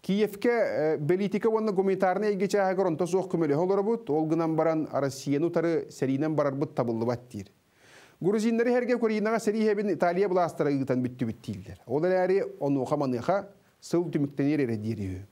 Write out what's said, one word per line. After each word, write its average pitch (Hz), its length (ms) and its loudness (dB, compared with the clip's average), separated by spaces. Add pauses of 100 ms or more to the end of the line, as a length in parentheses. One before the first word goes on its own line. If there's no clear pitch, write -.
Киевке, 202 480 0
э, 156 480 0
политика 185 500 0
уонна 220 240 2
гуманитарный 190 580 2
эйге 202 180 0
чааһыгар 190 400 2
онто 165 200 0
суох 185 200 0
күмөлө 160 280 2
олор 190 280 2
бут, 226 260 -2
ол 156 160 2
гынан 160 300 0
баран 160 360 2
Россияны 139 560 -2
утары 165 420 0
сэрийинен 139 460 -2
барар 143 180 0
бут 143 220 -4
табыллы 117 300 0
бат 120 240 -4
диир. 101 180 -12 (720)
Грузиннары 226 500 2
херге 247 240 2
Украинага 220 440 0
сэрии 220 280 0
хэбин 202 260 0
Италия 180 360 2
былаастара 165 420 2
ыытан 131 320 0
бүттү 123 220 -4
бүт 110 160 -6
дииллэр. 95 440 -12
Ол 147 200 -2
эрээри 185 380 2 (160)
онуоха 143 380 0
маныаха 147 520 -2 (320)
сыл 170 280 0
түмүктенер 147 520 0
эре 117 160 0
диир 110 200 -4
үһү. 95 240 -6 (100)